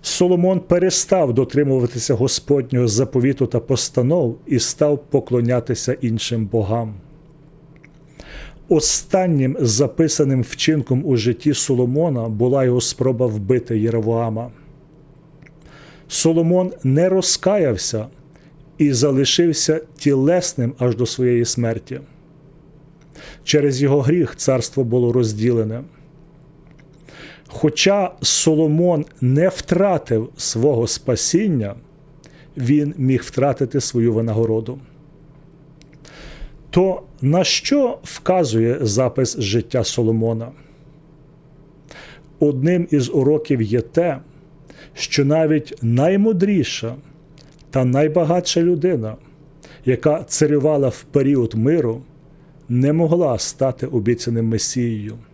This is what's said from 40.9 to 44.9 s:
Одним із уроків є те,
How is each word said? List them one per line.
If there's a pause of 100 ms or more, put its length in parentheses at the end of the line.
Одним
із
уроків
є
те, (760)